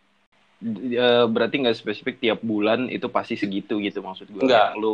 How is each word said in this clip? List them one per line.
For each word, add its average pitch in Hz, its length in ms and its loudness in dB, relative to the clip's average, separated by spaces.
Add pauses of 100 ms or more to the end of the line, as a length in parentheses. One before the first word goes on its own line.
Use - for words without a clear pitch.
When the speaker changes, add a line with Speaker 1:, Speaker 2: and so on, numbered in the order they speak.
(560)
Speaker 1:
D-, 117 400 -6
eh, 120 300 4
berarti 113 340 0
nggak 117 160 2
spesifik - 420 -6
tiap 107 220 0
bulan 110 480 0
itu 101 180 -6
pasti 104 300 -4
segitu 101 420 -4
gitu 101 220 -4
maksud 95 260 -12
gua. 107 160 -10
Speaker 2:
Nggak. 120 280 6
Speaker 1:
Yang 107 100 -8
lu 110 140 0